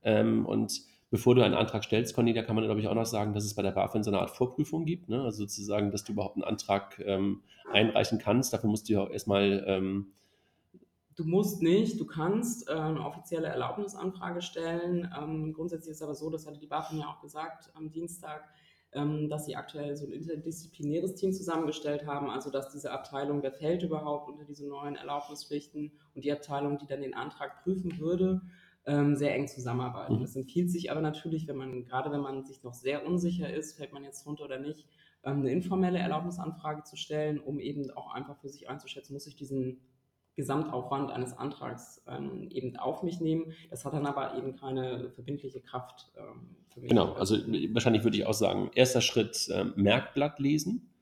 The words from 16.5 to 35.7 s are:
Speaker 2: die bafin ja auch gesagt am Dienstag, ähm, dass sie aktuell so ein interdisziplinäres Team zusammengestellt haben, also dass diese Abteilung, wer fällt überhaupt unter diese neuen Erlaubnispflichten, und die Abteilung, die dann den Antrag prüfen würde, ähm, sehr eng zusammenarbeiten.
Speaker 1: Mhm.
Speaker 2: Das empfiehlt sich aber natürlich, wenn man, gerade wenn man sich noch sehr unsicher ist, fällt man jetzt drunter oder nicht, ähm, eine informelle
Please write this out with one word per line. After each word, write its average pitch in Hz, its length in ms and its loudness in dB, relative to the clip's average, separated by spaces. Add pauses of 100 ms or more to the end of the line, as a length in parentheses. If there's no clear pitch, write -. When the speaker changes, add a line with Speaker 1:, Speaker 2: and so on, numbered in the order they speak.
Speaker 2:
die 151 80 -18
bafin 156 320 -4
ja 147 80 -6
auch - 160 -12
gesagt 156 500 -12
am 156 180 -12
Dienstag, 156 600 -10 (420)
ähm, 151 380 0
dass 151 160 -4
sie 143 100 -6
aktuell 147 400 -6
so 151 80 -8
ein - 80 -8
interdisziplinäres 160 1000 -4
Team 190 180 0
zusammengestellt 151 720 -2
haben, 143 220 -4
also 131 220 -6
dass 135 200 -4
diese 143 220 -8
Abteilung, 143 500 -2
wer 135 100 0
fällt 165 300 0
überhaupt 151 460 -4
unter 147 160 -16
diese 143 240 -12
neuen 143 260 -8
Erlaubnispflichten, 147 960 -8 (220)
und 131 100 -12
die 143 80 2
Abteilung, 143 440 -2
die 143 100 -8
dann 139 140 -6
den 135 140 -6
Antrag 143 480 -8
prüfen 180 360 0
würde, 185 440 2 (420)
ähm, 143 320 6
sehr 139 180 2
eng 139 140 0
zusammenarbeiten. 123 680 0
Speaker 1:
Mhm. 117 40 4
Speaker 2:
Das - 160 -4
empfiehlt 175 340 2
sich 170 200 -2
aber 156 100 0
natürlich, 156 480 -2
wenn 135 80 -4
man, 127 280 -6
gerade 131 280 -2
wenn 143 80 0
man 135 240 -4
sich - 180 -18
noch 120 120 -12
sehr 139 320 -2
unsicher 175 440 0
ist, - 280 -6
fällt 143 160 -12
man 139 100 -14
jetzt - 220 -16
drunter 147 180 -8
oder 131 140 -8
nicht, 147 280 -8 (380)
ähm, 143 160 0
eine 135 100 2
informelle 180 480 2